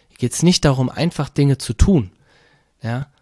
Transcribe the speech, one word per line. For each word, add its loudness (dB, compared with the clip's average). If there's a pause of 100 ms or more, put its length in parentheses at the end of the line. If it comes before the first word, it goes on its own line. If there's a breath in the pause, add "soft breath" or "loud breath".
Hier -20
geht's -4
nicht 2
darum, 0
einfach -6
Dinge 0
zu -10
tun, 2 (720 soft breath)
ja, -6 (160)